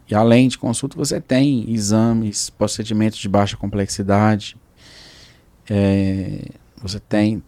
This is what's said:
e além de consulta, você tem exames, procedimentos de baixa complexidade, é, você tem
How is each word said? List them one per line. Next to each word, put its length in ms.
e 60
além 340
de 80
consulta, 400
você 240
tem 500
exames, 800
procedimentos 680
de 100
baixa 300
complexidade, 960
é, 800
você 160
tem 500